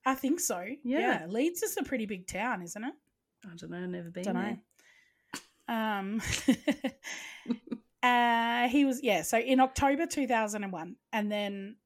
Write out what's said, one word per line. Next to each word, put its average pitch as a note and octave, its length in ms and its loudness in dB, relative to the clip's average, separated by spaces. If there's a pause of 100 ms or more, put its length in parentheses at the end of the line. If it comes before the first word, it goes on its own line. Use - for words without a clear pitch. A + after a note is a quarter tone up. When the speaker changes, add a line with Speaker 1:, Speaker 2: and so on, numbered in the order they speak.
Speaker 1:
I C4 100 4
think C4+ 260 0
so. F#3 180 -2 (240)
Speaker 2:
Yeah. C4 380 2
Speaker 1:
Yeah. D#3+ 80 -10
Leeds D4 340 -2
is - 140 -4
a G4 60 -2
pretty A3+ 220 -4
big F#3+ 220 -10
town, G3+ 340 -4
isn't F3 220 -10
it? C4+ 100 -6 (560)
Speaker 2:
I E3+ 60 -14
don't E3 160 -12
know, F3+ 140 -6
never F3 260 -8
been F3+ 140 -8
Speaker 1:
Dunno. F#3+ 320 -2 (1120)
Speaker 2:
there. A3 300 0
Speaker 1:
Um, G3+ 220 -2 (880)
<laughs> - 960 -8
uh, A#3+ 640 4
he C#4+ 160 6
was, C4+ 180 2
yeah, G3 200 4
so A3+ 180 2
in B3+ 220 6
October C#4 440 4
two D4 220 -2
thousand G#3+ 380 0
and F#3+ 80 -6
one, E3 240 -8 (160)
and G#3 180 0
then G3+ 540 -4